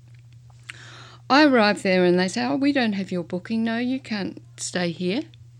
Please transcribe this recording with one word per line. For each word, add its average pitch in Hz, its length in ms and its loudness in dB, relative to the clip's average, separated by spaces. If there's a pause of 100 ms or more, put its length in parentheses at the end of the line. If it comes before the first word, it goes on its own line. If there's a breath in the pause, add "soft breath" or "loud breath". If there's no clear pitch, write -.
(1300 loud breath)
I 285 160 6
arrived 220 380 4
there 185 220 4
and 175 140 4
they 185 80 0
say, 233 180 -4
"Oh, 269 100 -2
we 277 160 0
don't 240 220 0
have 196 180 -6
your 175 120 -4
booking. 202 400 -6
No, 226 160 -4
you 247 200 -4
can't - 420 -8 (160)
stay 175 340 -4
here." 180 320 -4 (360)